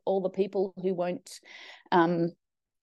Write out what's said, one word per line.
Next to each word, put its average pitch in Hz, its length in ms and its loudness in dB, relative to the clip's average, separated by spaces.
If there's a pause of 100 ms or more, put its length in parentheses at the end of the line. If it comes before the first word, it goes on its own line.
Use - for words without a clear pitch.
all 196 160 0
the 185 100 -2
people 196 500 -2
who 185 140 -2
won't, 175 460 -6 (520)
um, 170 400 4 (500)